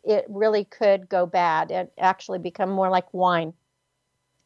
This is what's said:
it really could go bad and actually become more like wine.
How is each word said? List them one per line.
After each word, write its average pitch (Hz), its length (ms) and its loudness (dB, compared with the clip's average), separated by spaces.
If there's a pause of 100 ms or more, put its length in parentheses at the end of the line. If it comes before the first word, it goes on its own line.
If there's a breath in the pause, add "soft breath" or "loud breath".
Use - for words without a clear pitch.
it 214 240 0
really 208 360 0
could 196 440 0
go 180 160 0
bad 170 480 0
and 180 160 -4 (100)
actually 185 400 -2
become 180 320 -6
more 190 200 0
like 185 240 -2
wine. 175 400 0 (920)